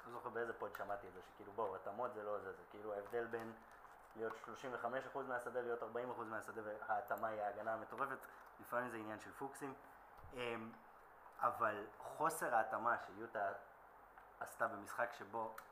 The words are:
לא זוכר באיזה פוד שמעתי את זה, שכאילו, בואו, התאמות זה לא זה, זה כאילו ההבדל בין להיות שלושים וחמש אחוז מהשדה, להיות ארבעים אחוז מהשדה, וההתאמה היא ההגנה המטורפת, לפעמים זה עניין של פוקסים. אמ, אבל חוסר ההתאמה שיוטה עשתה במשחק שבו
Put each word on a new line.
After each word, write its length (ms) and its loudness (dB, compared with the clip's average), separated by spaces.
לא 60 -10
זוכר 160 -4
באיזה 240 2
פוד 240 -2
שמעתי 320 -2
את 40 -10
זה, 100 -10
שכאילו, 300 -12
בואו, 240 2
התאמות 380 0
זה 80 -2
לא 160 2
זה, 140 -2
זה 180 -12
כאילו 240 -4
ההבדל 320 2
בין 260 0
להיות 200 0
שלושים 380 -6
וחמש 320 2
אחוז 200 -2
מהשדה, 340 2
להיות 220 2
ארבעים 280 0
אחוז 180 -2
מהשדה, 360 -2
וההתאמה 640 2
היא 120 2
ההגנה 340 2
המטורפת, 440 0
לפעמים 300 2
זה 60 0
עניין 240 -2
של 120 -10
פוקסים. 420 -4
אמ, 400 0
אבל 460 6
חוסר 560 4
ההתאמה 440 8
שיוטה 540 0
עשתה 280 2
במשחק 440 0
שבו 420 -2